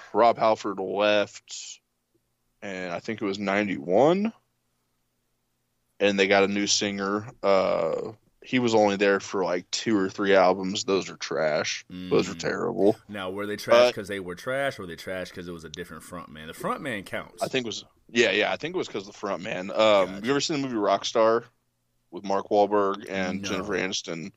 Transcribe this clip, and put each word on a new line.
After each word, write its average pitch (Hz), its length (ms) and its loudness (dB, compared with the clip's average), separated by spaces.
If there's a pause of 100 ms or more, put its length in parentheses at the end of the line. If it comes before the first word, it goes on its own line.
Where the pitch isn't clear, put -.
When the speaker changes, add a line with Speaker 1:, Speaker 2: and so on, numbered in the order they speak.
(140)
Speaker 1:
Rob 110 240 6
Halford 110 420 0
left, 101 1000 -2 (840)
and 92 300 -8
I 87 60 -6
think 107 220 -8
it 113 60 -2
was 98 120 -2
ninety-one. 104 960 2 (1700)
And 101 180 2
they 98 80 6
got 98 160 6
a 98 60 4
new 101 180 -2
singer. 101 600 -2 (160)
Uh, 92 680 0 (320)
he 131 140 0
was 120 160 2
only 104 220 6
there 98 240 4
for, 95 240 -4
like, 90 260 -4
two - 260 -2
or 95 120 2
three 98 260 2
albums. 92 480 4
Those 92 260 0
are 82 80 -14
trash. 76 720 -2
Those 92 400 0
are - 60 -8
Speaker 2:
Mm. 165 60 -12
Speaker 1:
terrible. 95 560 0 (120)
Speaker 2:
Now, 98 220 -8
were 101 160 -6
they 104 100 -6
trash 120 340 4
Speaker 1:
Uh, - 20 -8
Speaker 2:
'cause 104 160 -10
they 101 100 -6
were 90 160 -8
trash, 131 440 -4
or 104 40 -12
were 92 60 -10
they 82 80 -10
trash 92 340 -8
'cause 90 160 -12
it 87 60 -10
was 82 100 -14
a 82 60 -14
different 80 340 -14
front 87 280 -16
man? 78 180 -16
The 82 60 -14
front 226 260 -8
man 110 240 -8
counts. - 360 -12
Speaker 1:
I - 60 -4
think 127 200 -4
it - 20 -8
was, - 160 -10 (260)
yeah, 113 220 4
yeah. 101 180 2
I 95 60 -2
think 160 180 -8
it 185 40 -4
was 139 100 -4
'cause 101 180 -8
the 101 60 -18
front 95 320 -6
man. 92 260 -8
Um, - 60 -6
Speaker 2:
Gotcha. 98 480 4
Speaker 1:
you 117 80 -2
ever 143 80 2
seen 147 200 -2
the 135 60 -4
movie 120 140 -4
Rockstar 110 640 2 (680)
with 95 140 -12
Mark 98 240 -2
Wahlberg 101 600 2
and 95 340 -4
Speaker 2:
No. 92 60 -8
Speaker 1:
Jennifer 98 260 -4
Aniston? 92 640 -6